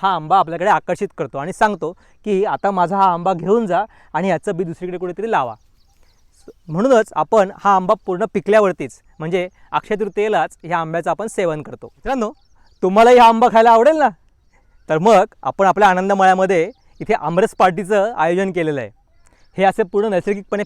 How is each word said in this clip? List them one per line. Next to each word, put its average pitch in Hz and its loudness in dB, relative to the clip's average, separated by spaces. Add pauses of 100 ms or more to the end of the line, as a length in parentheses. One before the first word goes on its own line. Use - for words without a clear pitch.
हा 190 0
आंबा 160 0
आपल्याकडे 170 -2
आकर्षित 180 -2 (100)
करतो 139 -8
आणि 156 -8
सांगतो 190 -2 (320)
की 202 0
आता 208 -2
माझा 185 0
हा 190 2
आंबा 175 -2
घेऊन 196 -2
जा 175 -2 (300)
आणि 175 -2
याचं 175 -4
बी 190 -4
दुसरीकडे 175 -10
कुठेतरी 185 -8
लावा. 131 -2 (1120)
म्हणूनच 214 2
आपण 190 2 (140)
हा 202 4
आंबा 185 0 (120)
पूर्ण 185 -4 (100)
पिकल्यावरतीच 196 0 (160)
म्हणजे 175 -4 (240)
अक्षय 151 -4
तृतीयेलाच 208 -4
ह्या 170 -6
आंब्याचं 165 -6
आपण 196 -6
सेवन 165 -4
करतो. - -18
मित्रांनो, 240 -6 (500)
तुम्हालाही 226 6
हा 233 8
आंबा 226 4
खायला 226 4
आवडेल 240 4
ना? 285 2 (800)
तर 156 0
मग 196 4 (180)
आपण 190 -2
आपल्या 190 4
आनंदमळ्यामध्ये 190 2 (300)
इथे 202 -4
आमरस 170 -2
पार्टीचं 196 0
आयोजन 180 -2
केलेलं 156 -4
आहे. 104 -12 (680)
हे 190 0
असे 190 0
पूर्ण 208 -2
नैसर्गिकपणे 202 -4